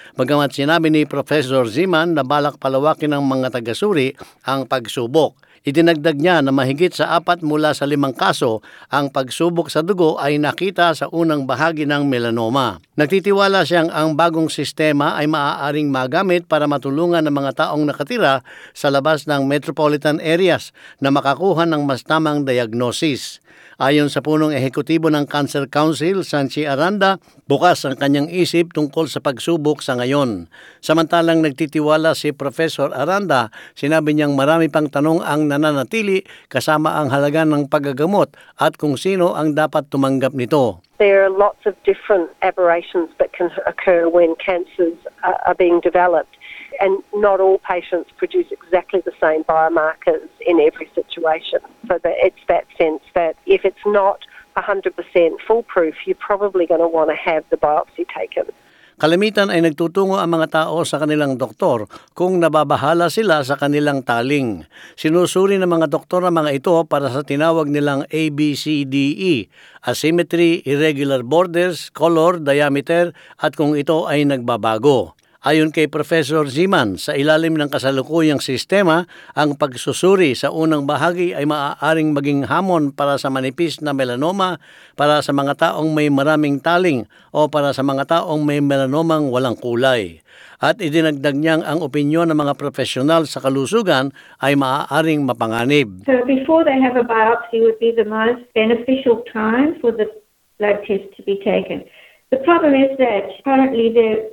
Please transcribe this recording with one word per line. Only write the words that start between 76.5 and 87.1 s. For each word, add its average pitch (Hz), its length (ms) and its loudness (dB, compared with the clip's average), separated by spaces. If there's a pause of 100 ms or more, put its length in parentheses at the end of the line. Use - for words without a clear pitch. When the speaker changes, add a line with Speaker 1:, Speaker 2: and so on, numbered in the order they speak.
Speaker 1:
sa 151 160 -4
ilalim 156 400 2
ng 147 80 0
kasalukuyang 139 720 0
sistema, 170 720 0 (240)
ang 143 240 0
pagsusuri 143 800 0
sa - 160 -4
unang 156 320 0
bahagi 175 480 -2
ay 143 160 -2
maaaring 151 640 -2
maging 139 320 -2
hamon 160 480 0
para 143 240 -2
sa 143 80 -6
manipis 135 560 -4
na 147 80 -4
melanoma, 147 720 -2 (320)
para 147 240 2
sa 143 160 -2
mga 139 240 -2
taong 160 400 0
may 151 160 2
maraming 143 480 0
taling, 165 480 0 (240)